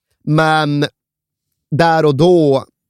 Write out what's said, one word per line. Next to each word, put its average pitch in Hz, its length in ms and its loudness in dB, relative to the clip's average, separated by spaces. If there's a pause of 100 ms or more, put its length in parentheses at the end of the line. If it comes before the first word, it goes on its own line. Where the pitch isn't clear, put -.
(240)
Men 151 640 -2 (840)
där 160 340 0
och 151 100 0
då 151 500 0 (260)